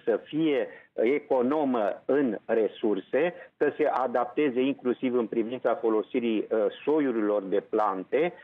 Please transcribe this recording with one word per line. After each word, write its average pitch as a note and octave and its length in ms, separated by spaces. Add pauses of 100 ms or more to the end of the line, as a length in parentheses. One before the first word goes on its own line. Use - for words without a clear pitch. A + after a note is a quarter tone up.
să G#2+ 200
fie D3 440 (260)
economă C3 1120
în C3 400
resurse, A2+ 880 (240)
să D3 200
se D3+ 80
adapteze B2+ 760
inclusiv B2+ 520
în A#2+ 140
privința A#2 480
folosirii, A2+ 640
uh, A2 280 (180)
soiurilor A2+ 600
de F#2+ 160
plante G#2+ 720 (100)